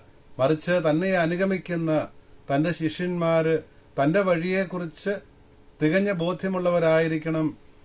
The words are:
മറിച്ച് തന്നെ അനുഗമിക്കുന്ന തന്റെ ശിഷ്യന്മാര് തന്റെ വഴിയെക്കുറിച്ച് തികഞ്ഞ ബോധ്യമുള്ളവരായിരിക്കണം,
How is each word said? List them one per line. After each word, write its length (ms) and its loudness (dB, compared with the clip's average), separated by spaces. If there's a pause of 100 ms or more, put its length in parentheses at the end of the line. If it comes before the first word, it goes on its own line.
(400)
മറിച്ച് 320 0
തന്നെ 360 2
അനുഗമിക്കുന്ന 1000 0 (480)
തന്റെ 180 2
ശിഷ്യന്മാര് 880 0 (400)
തന്റെ 180 2
വഴിയെക്കുറിച്ച് 880 -2 (720)
തികഞ്ഞ 280 2
ബോധ്യമുള്ളവരായിരിക്കണം, 1500 0 (280)